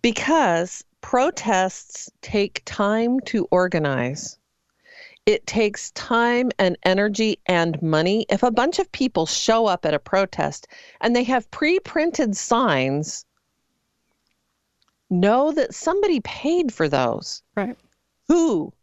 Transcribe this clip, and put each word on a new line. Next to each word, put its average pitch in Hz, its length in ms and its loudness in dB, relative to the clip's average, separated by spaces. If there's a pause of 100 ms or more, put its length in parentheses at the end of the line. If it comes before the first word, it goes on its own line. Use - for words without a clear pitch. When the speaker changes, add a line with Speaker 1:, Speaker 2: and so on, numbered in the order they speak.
Speaker 1:
Because 214 800 0 (180)
protests 214 1080 -2 (120)
take - 420 -4
time 226 560 0
to - 300 -2
organize. 156 880 0 (880)
It 208 200 2
takes 214 460 -2
time 240 640 0
and 185 260 2
energy 202 640 2
and 170 360 2
money. 165 460 2
If - 140 0
a 247 80 4
bunch 247 280 0
of 381 140 -2
people 196 340 -2
show 226 400 2
up 185 180 0
at 151 100 2
a 143 40 0
protest 175 680 -2 (320)
and 240 140 0
they 240 100 2
have 247 260 -2
pre-printed 311 880 0
signs, 151 880 0 (1900)
know 220 420 4
that 302 220 -2
somebody 370 460 0
paid 311 520 -2
for 156 160 -2
those. 127 540 -2 (140)
Speaker 2:
Right. 208 200 -4 (520)
Speaker 1:
Who? 311 440 2 (100)